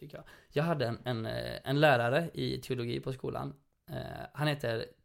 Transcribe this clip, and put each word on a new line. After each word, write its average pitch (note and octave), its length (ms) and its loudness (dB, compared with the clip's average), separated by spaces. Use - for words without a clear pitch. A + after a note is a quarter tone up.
tycker D3 180 -16
jag. - 80 -16
Jag C#3+ 140 0
hade D#3 240 2
en, A#2 160 -2
en, A2+ 220 -2
eh, A#2 380 -4
en C#3 160 2
lärare C#3+ 540 6
i C3 280 -2
teologi A#2+ 380 -2
på C3 140 -6
skolan. C3 400 -6
Eh, C#3 40 -8
han D3+ 140 2
heter A#2+ 380 0